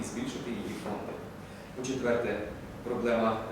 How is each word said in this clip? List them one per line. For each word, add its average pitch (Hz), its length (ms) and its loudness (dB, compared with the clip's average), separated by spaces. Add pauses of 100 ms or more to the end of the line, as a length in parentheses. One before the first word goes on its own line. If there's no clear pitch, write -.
і - 20 -2
збільшити - 480 -2
її 202 240 -2 (100)
фонди. - 280 -2 (640)
По-четверте, 120 600 2 (460)
проблема 113 680 4